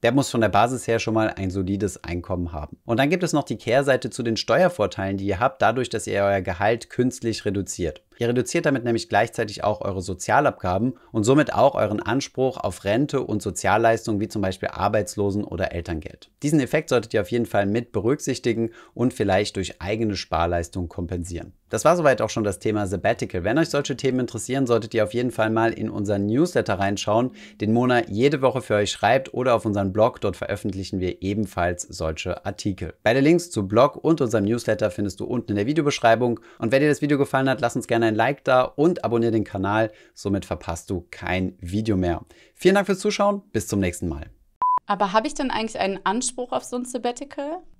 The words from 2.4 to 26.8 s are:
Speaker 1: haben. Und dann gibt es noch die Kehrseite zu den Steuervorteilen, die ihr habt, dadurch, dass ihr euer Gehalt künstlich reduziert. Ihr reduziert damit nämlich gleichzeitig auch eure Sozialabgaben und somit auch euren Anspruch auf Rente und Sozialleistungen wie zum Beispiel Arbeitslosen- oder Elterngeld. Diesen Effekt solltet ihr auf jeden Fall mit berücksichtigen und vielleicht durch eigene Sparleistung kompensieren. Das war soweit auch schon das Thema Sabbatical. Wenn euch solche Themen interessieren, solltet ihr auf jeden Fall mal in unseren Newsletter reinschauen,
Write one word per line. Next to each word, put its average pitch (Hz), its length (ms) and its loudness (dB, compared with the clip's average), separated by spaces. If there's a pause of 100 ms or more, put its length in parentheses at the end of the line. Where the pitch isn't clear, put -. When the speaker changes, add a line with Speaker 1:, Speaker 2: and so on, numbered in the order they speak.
Speaker 1:
haben. 76 320 -10
Und 117 160 -2
dann 139 100 2
gibt 180 140 0
es 165 80 -2
noch 147 120 0
die 113 140 -6
Kehrseite 131 520 2
zu - 120 -10
den 117 140 0
Steuervorteilen, 104 800 0
die 98 120 -4
ihr 92 120 -2
habt, 131 220 0
dadurch, 117 260 2
dass - 180 -6
ihr 101 180 0
euer 98 180 4
Gehalt 98 480 0
künstlich 120 560 -2
reduziert. 92 560 -4 (180)
Ihr 117 100 0
reduziert 127 380 0
damit 135 160 0
nämlich 117 260 -2
gleichzeitig 107 540 0
auch 104 180 0
eure 95 200 -4
Sozialabgaben 107 920 0 (180)
und 110 120 0
somit 135 280 4
auch 135 220 4
euren 104 260 0
Anspruch 131 580 -2
auf - 260 -6
Rente 127 380 2
und 104 200 -2
Sozialleistungen 110 760 2
wie 107 80 -2
zum 104 160 -4
Beispiel 95 260 -2
Arbeitslosen- 104 760 0
oder 87 280 -4
Elterngeld. 82 580 -8 (140)
Diesen 147 160 4
Effekt 151 300 0
solltet 117 260 2
ihr 107 60 2
auf 98 100 -4
jeden 120 160 0
Fall 101 180 2
mit 110 260 -2
berücksichtigen 113 800 0 (240)
und 127 220 0
vielleicht 101 400 2
durch 92 260 -6
eigene 107 340 -2
Sparleistung 87 760 -2
kompensieren. 87 640 -8 (200)
Das 110 120 0
war 165 120 6
soweit 143 240 4
auch 110 80 -2
schon 113 140 -2
das 101 160 -2
Thema 107 260 0
Sabbatical. 95 580 -2
Wenn 113 140 2
euch 160 120 2
solche 143 280 -2
Themen 127 220 0
interessieren, 127 480 -2
solltet 113 260 2
ihr 110 100 2
auf 104 120 -4
jeden 123 160 0
Fall 110 180 0
mal 110 240 2
in 107 160 -6
unseren 101 380 -2
Newsletter 117 500 2
reinschauen, 104 540 0 (300)